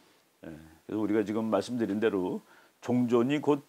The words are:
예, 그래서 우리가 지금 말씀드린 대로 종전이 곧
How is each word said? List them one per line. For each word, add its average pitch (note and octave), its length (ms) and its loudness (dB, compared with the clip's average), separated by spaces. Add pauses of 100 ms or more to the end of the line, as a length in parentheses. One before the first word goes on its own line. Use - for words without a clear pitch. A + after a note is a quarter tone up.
(460)
예, D#2+ 60 -14 (340)
그래서 G#2+ 160 -4
우리가 G#2 220 2
지금 G#2+ 220 -4
말씀드린 G#2+ 520 0
대로 G#2 440 0 (400)
종전이 B2 580 2
곧 C#3+ 280 0